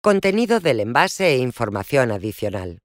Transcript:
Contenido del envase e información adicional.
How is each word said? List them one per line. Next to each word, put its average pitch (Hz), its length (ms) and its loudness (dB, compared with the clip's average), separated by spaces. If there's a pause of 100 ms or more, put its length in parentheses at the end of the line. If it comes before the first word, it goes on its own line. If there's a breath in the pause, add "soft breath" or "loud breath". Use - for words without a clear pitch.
Contenido 208 600 2
del 143 200 0
envase 151 540 2
e 127 40 2
información 120 720 -2
adicional. 95 760 -6